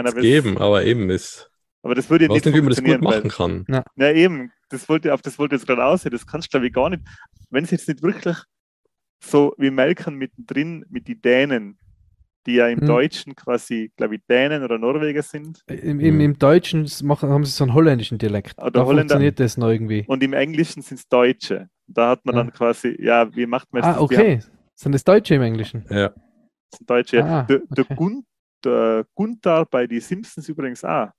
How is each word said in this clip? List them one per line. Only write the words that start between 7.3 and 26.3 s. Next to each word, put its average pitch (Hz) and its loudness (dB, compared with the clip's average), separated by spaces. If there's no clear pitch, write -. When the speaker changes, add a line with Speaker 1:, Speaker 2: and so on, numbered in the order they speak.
Speaker 2:
wenn 143 -2
es - -6
jetzt - -4
nicht 147 -6
wirklich 180 -4
so 143 2
wie 135 0
Melken 143 -2
mittendrin 135 -8
mit 120 -12
den 117 -12
Dänen, 123 0
die 120 -2
ja 120 4
im 117 -2
Speaker 3:
Hm. 147 0
Speaker 2:
Deutschen 139 -2
quasi, 117 -6
glaub 107 -4
ich, 107 -10
Dänen 139 0
oder 117 -4
Norweger 147 -2
sind. 151 -14
Speaker 3:
Im, 147 -6
im, 156 2
Speaker 1:
Hm. 151 2
Speaker 3:
im 147 2
Deutschen 160 2
s-, - -12
machen, 143 0
haben 143 2
sie 135 -6
so 143 -2
einen 123 0
holländischen 135 2
Dialekt. 104 -4
Speaker 2:
Oder 123 -4
Speaker 3:
Da 123 4
Speaker 2:
Holländer. 147 4
Speaker 3:
funktioniert 143 2
das 117 0
noch 117 0
irgendwie. 107 -2
Speaker 2:
Und 135 -2
im 135 0
Englischen 151 -2
sind's - -16
Deutsche. 123 0
Da 117 0
hat 127 -2
man 123 -4
Speaker 3:
Ja. 120 2
Speaker 2:
dann 123 -12
quasi, 117 -2
ja, 117 2
wie 120 -4
macht 120 -6
man 123 -2
jetzt 165 2
Speaker 3:
Ah, 160 0
Speaker 2:
das? 147 2
Die 135 0
Speaker 3:
okay. 190 4
Speaker 2:
haben - -20
Speaker 3:
Sind - -4
das 139 -2
Deutsche 196 4
im 135 2
Englischen? 113 -6
Speaker 1:
Ja. 101 0